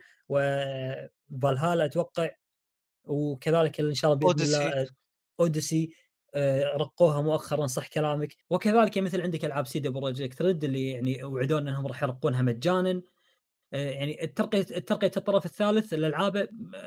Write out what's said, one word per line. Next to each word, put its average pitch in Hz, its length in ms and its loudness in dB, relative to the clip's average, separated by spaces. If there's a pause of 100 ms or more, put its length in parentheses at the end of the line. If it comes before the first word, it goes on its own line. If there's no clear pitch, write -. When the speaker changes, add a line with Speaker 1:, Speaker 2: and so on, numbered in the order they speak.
(280)
Speaker 1:
وفالهالا 139 1600 -2
أتوقع، 165 460 -2 (760)
وكذلك 151 760 0
إن 151 140 0
شاء 151 180 4
الله 139 80 2
بإذن 165 200 4
Speaker 2:
أوديسي. 147 280 2
Speaker 1:
الله، 139 140 0
آه، 135 40 -6 (540)
أوديسي، 160 500 0 (440)
آه، 143 420 0
رقوها 151 460 4
مؤخرًا، 151 440 0
صح - 220 -6
كلامك. 151 460 -2 (160)
وكذلك 208 480 4
مثل 185 220 0
عندك 165 240 -2
ألعاب 147 220 -2
سيدا 139 240 -4
بروجكت 131 520 -4
ريد 170 220 2
اللي 135 260 -2
يعني 127 340 -2
وعدونا 139 460 0
أنهم 135 160 -4
راح 127 160 -8
يرقونها 131 400 0
مجانًا. 180 600 2 (680)
آه، 139 180 -4
يعني 143 340 -6
الترقية، 202 420 0 (100)
الترقية 196 400 0
الطرف 196 300 0
الثالث 214 480 0
الألعاب 160 540 0 (380)